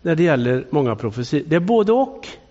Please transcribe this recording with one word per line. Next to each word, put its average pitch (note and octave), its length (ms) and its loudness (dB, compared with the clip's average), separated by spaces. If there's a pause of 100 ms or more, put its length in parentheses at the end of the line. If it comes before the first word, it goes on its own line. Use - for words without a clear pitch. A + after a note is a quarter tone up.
när E3 140 0
det D#3+ 80 2
gäller B2+ 460 2
många C3 260 0
profetier. A#2+ 520 -4
Det D#3 80 2
är E3+ 40 4
både G#3 320 2
och. B3+ 360 -2 (240)